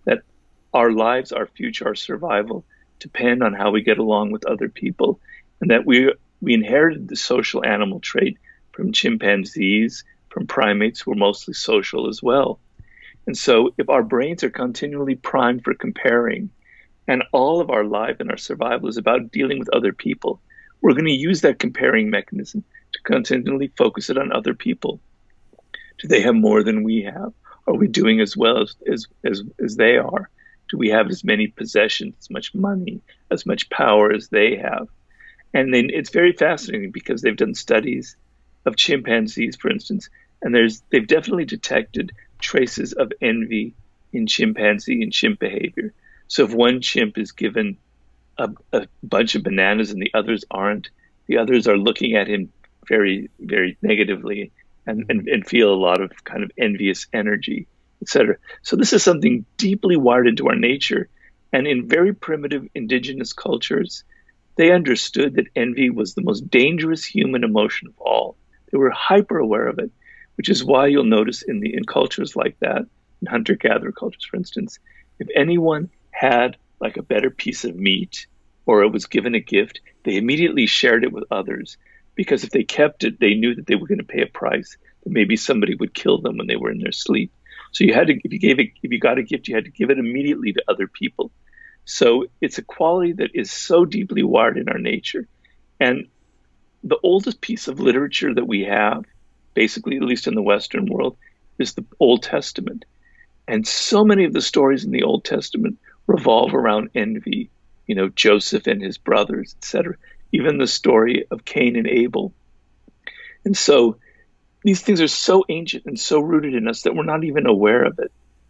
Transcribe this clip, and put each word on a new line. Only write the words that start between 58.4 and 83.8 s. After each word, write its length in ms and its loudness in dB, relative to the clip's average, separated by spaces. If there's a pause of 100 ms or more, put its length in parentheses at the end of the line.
So 140 -4
this 180 2
is 100 4
something 420 2 (120)
deeply 400 2
wired 300 4
into 220 2
our 60 2
nature. 540 0 (420)
And 140 0
in 220 -2
very 260 4
primitive 600 -6
indigenous 580 -4
cultures, 720 -4 (520)
they 160 6
understood 640 2
that 200 0
envy 340 0
was 240 -4
the 160 -4
most 200 -4
dangerous 540 2
human 400 -2
emotion 440 0
of 120 -20
all. 360 0 (360)
They 60 2
were 140 4
hyper 480 2
aware 280 0
of 120 -6
it, 120 -8 (440)
which 140 -4
is 140 0
why 240 4
you'll 160 4
notice 380 2
in 180 -6
the, 140 -6
in 120 -6
cultures 500 -2
like 240 -4
that, 260 -2 (360)
in 60 -6
hunter-gatherer 640 0
cultures, 380 -10
for 80 -8
instance, 420 -8 (380)
if 180 -10
anyone 540 2 (220)
had, 460 2 (220)
like, 180 -8
a 40 -8
better 280 -2
piece 360 -8
of 100 -8
meat 520 -4 (380)
or 180 6
it 80 4
was 140 -4
given 280 -2
a 60 0
gift, 420 -2 (220)
they 140 -2
immediately 480 0
shared 380 2
it 80 -2
with 200 -10
others, 460 -6 (380)
because 280 0
if 80 -12
they 120 2
kept 400 2
it, 160 -2
they 140 4
knew 220 2
that 100 -12
they 100 -2
were 120 -6